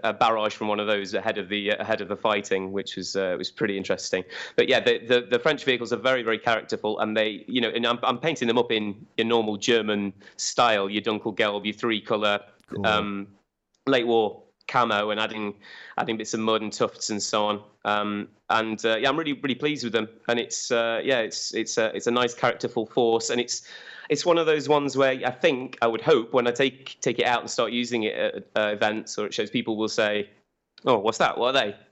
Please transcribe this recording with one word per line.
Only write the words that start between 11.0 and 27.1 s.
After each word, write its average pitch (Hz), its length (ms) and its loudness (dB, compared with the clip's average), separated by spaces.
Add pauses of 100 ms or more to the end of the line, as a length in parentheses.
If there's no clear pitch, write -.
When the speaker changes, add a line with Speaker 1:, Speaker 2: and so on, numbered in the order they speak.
Speaker 1:
Dunkelgelb, 104 640 -2
your 104 100 -4
three 110 280 -2
color, 104 400 0 (260)
Speaker 2:
Cool. 101 180 -6
Speaker 1:
um, 104 420 0 (580)
late 131 200 2
war 113 380 2 (240)
camo, 110 440 2
and 107 100 -2
adding, 110 320 -4 (440)
adding 120 200 -2
bits 110 160 -6
of 110 80 -2
mud 110 200 2
and 107 120 -6
tufts - 360 -4
and 104 140 -4
so 104 220 0
on. 104 160 -2 (240)
Um, 104 420 -2 (220)
and, 110 360 0
uh, 110 120 2
yeah, 120 100 0
I'm 139 100 2
really, 160 140 -2
really 131 240 -2
pleased 143 300 -4
with 107 80 -4
them. 110 160 0 (180)
And 120 100 2
it's, - 320 -6
uh, 117 320 0
yeah, 123 180 2
it's, - 340 -4
it's 110 240 -2
a, 110 180 2
it's - 120 -2
a 120 40 4
nice 120 220 2
characterful 120 540 0
force, 113 420 2
and 123 100 2
it's, - 260 -4 (440)
it's 143 160 0
one 170 120 6
of 165 80 2
those 151 240 2
ones 143 260 2
where 135 300 4
I 127 60 0
think, 131 500 0
I 117 60 4
would 113 120 2
hope, 143 320 4
when 123 160 4
I 120 40 4
take, 131 500 -2
take 120 180 0